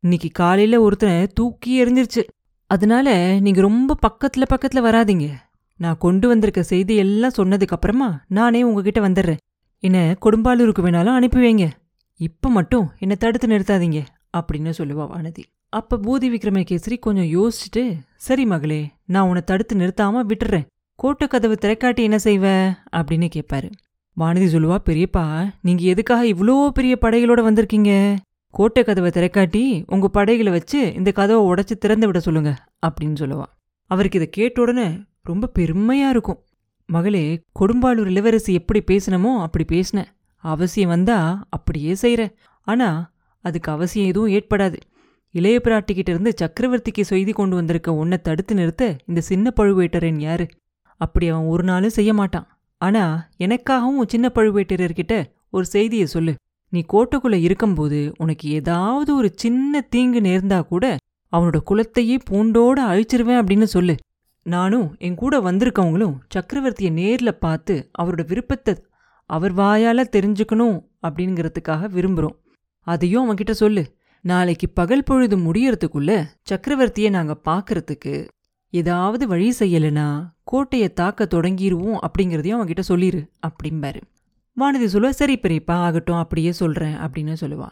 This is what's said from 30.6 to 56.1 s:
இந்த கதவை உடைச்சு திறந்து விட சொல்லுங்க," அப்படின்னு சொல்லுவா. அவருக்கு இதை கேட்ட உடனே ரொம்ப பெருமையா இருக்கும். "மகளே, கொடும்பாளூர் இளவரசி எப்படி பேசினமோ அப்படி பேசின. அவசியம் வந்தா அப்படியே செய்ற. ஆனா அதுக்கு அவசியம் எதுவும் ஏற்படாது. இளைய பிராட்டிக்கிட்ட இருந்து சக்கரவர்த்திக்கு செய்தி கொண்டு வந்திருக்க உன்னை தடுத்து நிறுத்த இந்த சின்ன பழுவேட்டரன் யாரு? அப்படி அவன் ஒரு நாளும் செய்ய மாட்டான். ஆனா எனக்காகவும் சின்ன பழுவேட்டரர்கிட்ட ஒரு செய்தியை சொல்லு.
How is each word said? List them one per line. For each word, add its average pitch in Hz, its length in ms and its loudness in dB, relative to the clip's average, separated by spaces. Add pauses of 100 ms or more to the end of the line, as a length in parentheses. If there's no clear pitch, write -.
இந்த 190 180 0
கதவை 202 420 2
உடைச்சு 202 240 -2
திறந்து 220 280 2
விட 180 140 0
சொல்லுங்க," 156 480 -2 (180)
அப்படின்னு 156 320 -4
சொல்லுவா. 139 240 -6 (440)
அவருக்கு 190 320 0
இதை 160 120 -2
கேட்ட 240 320 0
உடனே 226 420 0 (180)
ரொம்ப 208 360 -6
பெருமையா 214 500 2
இருக்கும். 226 360 -2 (420)
"மகளே, 170 560 -2 (180)
கொடும்பாளூர் 233 460 2
இளவரசி 208 460 2
எப்படி 190 340 0
பேசினமோ 196 540 0
அப்படி 165 320 -4
பேசின. 185 320 -2 (320)
அவசியம் 175 520 -2
வந்தா 185 600 0
அப்படியே 156 540 -4
செய்ற. 226 300 0 (300)
ஆனா 190 500 -2 (280)
அதுக்கு 165 320 -6
அவசியம் 180 360 -2
எதுவும் 208 220 0
ஏற்படாது. 196 460 0 (540)
இளைய 202 340 2
பிராட்டிக்கிட்ட 208 440 0
இருந்து 185 340 0
சக்கரவர்த்திக்கு 233 580 -4
செய்தி 196 320 0
கொண்டு 196 220 0
வந்திருக்க 170 380 -2
உன்னை 165 280 -2
தடுத்து 170 340 -4
நிறுத்த 175 420 -2 (100)
இந்த 170 140 -2
சின்ன 196 360 -2
பழுவேட்டரன் 175 640 2
யாரு? 165 280 -4 (480)
அப்படி 170 320 -2
அவன் 160 180 -2
ஒரு 170 180 0
நாளும் 185 260 0
செய்ய 214 240 0
மாட்டான். 190 460 -4 (180)
ஆனா 170 500 -2 (100)
எனக்காகவும் 247 720 0
சின்ன 240 260 0
பழுவேட்டரர்கிட்ட 190 880 0 (260)
ஒரு 185 140 -2
செய்தியை 208 420 0
சொல்லு. 160 280 -2 (340)